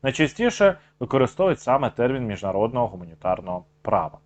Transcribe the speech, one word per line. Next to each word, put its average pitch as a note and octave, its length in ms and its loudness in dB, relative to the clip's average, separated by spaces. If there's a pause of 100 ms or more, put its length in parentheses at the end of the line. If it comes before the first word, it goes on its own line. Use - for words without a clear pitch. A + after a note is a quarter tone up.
найчастіше F#3+ 720 2 (220)
використовують A#2+ 600 0
саме C3 300 0
термін B2+ 360 -2
міжнародного G#2+ 640 -2
гуманітарного F2+ 760 -6 (180)
права. F2 440 0